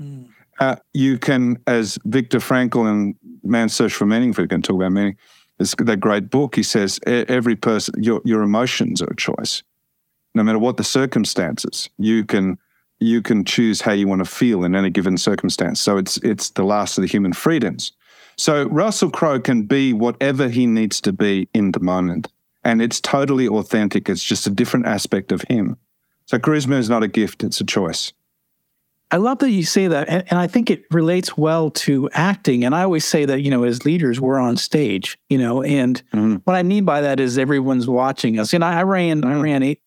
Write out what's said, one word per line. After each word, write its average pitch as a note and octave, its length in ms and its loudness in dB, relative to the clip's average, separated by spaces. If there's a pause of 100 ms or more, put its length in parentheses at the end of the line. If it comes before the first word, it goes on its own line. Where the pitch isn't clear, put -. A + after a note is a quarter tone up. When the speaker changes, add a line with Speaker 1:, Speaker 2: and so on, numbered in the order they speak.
Speaker 1:
Mm. C3+ 280 -16 (320)
Speaker 2:
Uh, C3+ 160 0 (160)
you C3+ 260 2
can, B2 380 0 (100)
as A2+ 380 0
Viktor B2 340 0
Frankl B2 520 0
in G#2 240 0 (300)
Man's A2+ 300 0
Search A2+ 180 2
for - 140 0
Meaning, A2+ 240 2
if G#2 80 -2
we F2 100 0
can F#2 140 0
talk - 140 0
about F#2 160 0
meaning, G2+ 240 0 (440)
it's - 180 -2
that A2+ 220 0
great G#2 300 0
book, C3+ 260 0
he A2 60 2
says, G2+ 440 0
"E-, A#2+ 220 0
every A#2+ 280 0
person, G#2+ 460 -2
your, A2 220 2
your A2 180 2
emotions G#2 600 0
are - 80 -4
a - 60 -6
choice. - 460 -6 (720)
No A#2 100 2
matter A2 140 2
what A#2+ 200 0
the G#2 60 -2
circumstances, - 1160 -2
you G#2+ 260 0
can, F#2+ 340 0 (420)
you A2+ 220 2
can G#2 220 0
choose A2 360 0
how A2 120 0
you G2+ 160 2
want F#2+ 120 0
to F2+ 100 -2
feel G#2+ 340 0
in F2+ 120 0
any G2 140 0
given F#2 260 0
circumstance." - 640 -2
So G2+ 160 2
it's, F#2+ 220 -2
it's - 320 -2
the G2 140 -2
last G2+ 340 -2
of G2 40 0
the F2+ 60 0
human G2 240 0
freedoms. B2 600 -2 (440)
So D3 320 0
Russell F#3 420 0
Crowe C#3+ 300 0
can A#2+ 220 0
be C3+ 300 2
whatever B2+ 560 0
he A#2+ 180 0
needs A2 340 0
to G2+ 120 0
be G2 420 0
in G2+ 180 2
the - 80 -2
moment. F2+ 480 -2 (360)
And A2+ 180 2
it's A#2+ 180 -2
totally C#3 480 0
authentic. G#2 600 0
It's F#2 140 -4
just - 240 -2
a G#2 40 -2
different A#2+ 360 0
aspect G2+ 460 -2
of F#2 160 -2
him. A#2+ 280 0 (500)
So B2 120 0
charisma C#3+ 400 0
is A2 120 -2
not A2+ 120 2
a G#2+ 60 0
gift, G#2 340 -2
it's G2 180 -4
a G#2+ 40 -4
choice. - 480 -4 (1000)
Speaker 1:
I E3 60 0
love B3 220 0
that C4+ 120 2
you F#3+ 140 2
say F#3+ 240 2
that, D3+ 220 0
and, F3+ 180 0
and F3 100 2
I F3+ 80 2
think A#3 240 0
it - 200 0
relates E3+ 440 2
well D#3 360 2
to C#3 420 0
acting. D#3 520 2
And B2+ 100 2
I F3 80 2
always F3 240 0
say D3+ 180 2
that, C#3 160 0
you C#3 100 0
know, B2 140 2
as A#2+ 220 -2
leaders, D3 340 0
we're C3+ 180 0
on B2 200 0
stage, A2 580 -2 (140)
you C#3 80 2
know, B2+ 240 0
and C3 400 0 (100)
Speaker 2:
Mm-hmm. A2 220 2 (100)
Speaker 1:
what F#3 120 2
I F3+ 60 0
mean G3 220 2
by D3 160 2
that C#3 180 0
is B2+ 200 0
everyone's C3 500 0
watching B2+ 500 0
us. G#2+ 140 -2
You F3 60 2
know, E3+ 80 2
I E3+ 160 0
ran, F3 420 0
I B2 40 0
Speaker 2:
Mm-hmm. D3 120 0
Speaker 1:
ran C#3+ 220 0
eight, C#3+ 240 -2